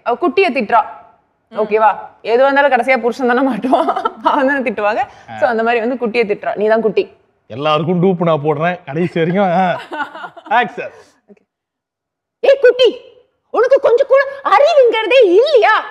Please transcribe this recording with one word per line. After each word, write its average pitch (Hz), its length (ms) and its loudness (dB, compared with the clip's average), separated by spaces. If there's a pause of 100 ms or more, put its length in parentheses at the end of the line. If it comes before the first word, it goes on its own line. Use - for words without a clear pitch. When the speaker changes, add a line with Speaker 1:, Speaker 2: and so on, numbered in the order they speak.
Speaker 1:
அவ 240 240 -2
குட்டியை 349 260 0
திட்டுறா. 233 280 0 (720)
ஓகேவா? 214 440 0 (260)
எதுவா 233 200 0
இருந்தாலும் 277 300 2
கடைசியா 254 260 2
புருஷன் 240 300 -4
தானே 262 220 0
மாட்டுவான், 254 380 -2 (360)
அவன் 262 240 0
தானே 277 120 -2
திட்டுவாங்க. 226 420 -4 (380)
So, 254 100 -2
அந்த 226 140 -2
மாதிரி 226 220 -2
வந்து 247 220 -4
குட்டியை 233 160 -2
திட்டுறா, 202 320 -6
"நீ 208 120 -2
தான் 220 140 2
குட்டி." 214 340 -2 (320)
Speaker 2:
எல்லாருக்கும் 156 560 -2
டூப்பு 185 180 2
நான் 160 220 0
போடுறேன் 156 420 -2
கடைசி 165 340 -4
வரைக்கும். 180 320 0
ஆ. 175 300 0 (680)
ஆக்சன். 208 400 -2 (1500)
Speaker 1:
"ஏய் 554 220 2
குட்டி, 494 400 2 (480)
உனக்கு 508 300 2
கொஞ்சம் 508 280 2
கூட 539 180 2 (180)
அறிவுங்கிறதே 480 840 4
இல்லையா? 427 640 2